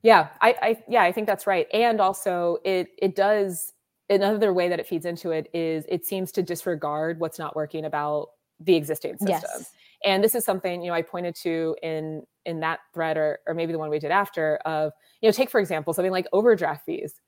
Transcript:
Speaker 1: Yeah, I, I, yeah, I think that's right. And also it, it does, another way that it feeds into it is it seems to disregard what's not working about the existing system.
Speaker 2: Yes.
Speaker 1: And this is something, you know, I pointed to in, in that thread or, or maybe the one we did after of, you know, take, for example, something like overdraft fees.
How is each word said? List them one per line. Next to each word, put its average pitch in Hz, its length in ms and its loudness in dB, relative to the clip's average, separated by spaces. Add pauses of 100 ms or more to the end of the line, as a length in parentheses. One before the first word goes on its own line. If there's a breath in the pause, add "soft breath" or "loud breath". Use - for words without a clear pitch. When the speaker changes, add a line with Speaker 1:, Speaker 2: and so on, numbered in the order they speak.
Speaker 1:
Yeah, 190 260 8 (120)
I, 233 200 6
I, 226 280 -2
yeah, 226 140 4
I 180 100 4
think 214 140 -2
that's 202 200 -2
right. 185 260 2
And 220 280 2
also 180 640 0
it, 185 240 0 (100)
it 190 180 0
does, 196 560 0 (380)
another 202 420 4
way 175 160 2
that 175 100 0
it - 80 -6
feeds 170 200 -4
into 170 240 -6
it 160 240 -2
is 160 340 -2
it 175 160 -4
seems 185 280 -6
to 190 100 -2
disregard 160 760 -4
what's 160 200 -4
not 156 180 -8
working 156 280 -6
about 147 460 -4 (300)
the 170 160 4
existing 151 420 -4
system. 202 100 -2
Speaker 2:
Yes. 165 440 -4 (340 soft breath)
Speaker 1:
And 190 180 2
this 220 100 4
is 233 100 -2
something, 180 360 -2
you 175 80 -6
know, 170 60 -2
I 165 80 0
pointed 175 400 -6
to 165 400 -2
in, 156 400 -6 (240)
in 165 140 -6
that 160 180 -2 (160)
thread 160 240 -2
or, 151 280 0
or 165 60 -4
maybe 165 200 -2
the 160 60 -4
one 156 120 -6
we 151 80 -2
did 147 120 -4
after 165 540 0
of, 156 280 -2 (280 soft breath)
you 220 80 4
know, 208 40 6
take, 254 180 0
for 233 100 2
example, 170 320 -2
something 185 200 0
like 185 200 -2
overdraft 175 540 2
fees. 160 420 -8